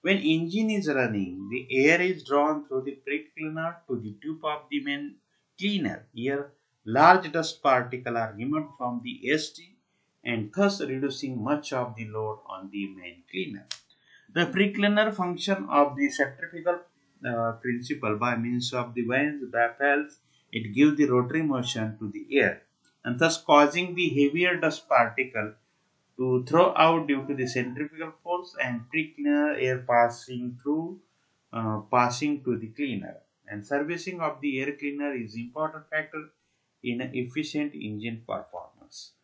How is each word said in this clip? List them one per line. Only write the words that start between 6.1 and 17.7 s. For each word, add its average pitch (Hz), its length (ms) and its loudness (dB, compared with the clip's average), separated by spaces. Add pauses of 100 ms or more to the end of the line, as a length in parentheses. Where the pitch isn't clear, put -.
Here, 139 400 -4 (320)
large 160 460 8
dust 160 300 -4
particles 123 540 0
are 113 200 -2
removed 147 420 -4
from 123 260 -4
the 123 260 -8
S 151 200 0
T 175 260 -20 (480)
and 113 320 -4
thus 196 260 2
reducing 131 600 -4
much 147 300 -4
of 120 240 -4
the 113 80 -10
load 107 420 -6
on 95 240 -14
the 101 160 -6
main 90 420 -16
cleaner. 101 380 -8 (680)
The 170 120 2
pre-cleaner 202 680 2
function 185 580 -4
of 143 280 4
the 143 120 0
centrifugal, 170 680 -2 (480)
uh, 113 260 -2
principle 120 600 -4